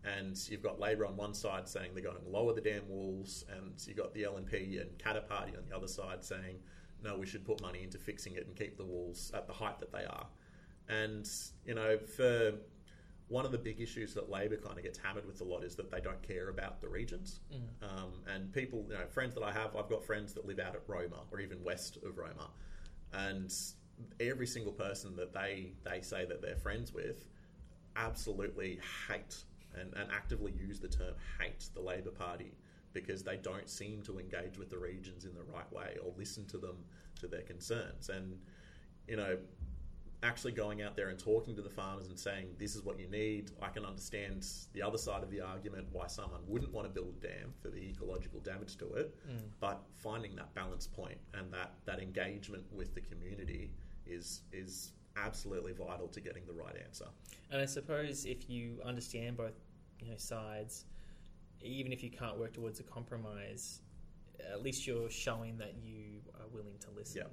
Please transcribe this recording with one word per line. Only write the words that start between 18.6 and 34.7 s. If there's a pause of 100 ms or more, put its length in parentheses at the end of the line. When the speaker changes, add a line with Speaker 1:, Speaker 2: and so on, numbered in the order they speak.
Speaker 1:
you
know,
friends
that
I
have,
I've
got
friends
that
live
out
at
Roma
or
even
west
of
Roma. (640)
And (640)
every
single
person
that
they, (120)
they
say
that
they're
friends
with (720)
absolutely (300)
hate (420)
and,
and
actively
use
the
term (240)
hate
the
Labor
Party (400)
because
they
don't
seem
to
engage
with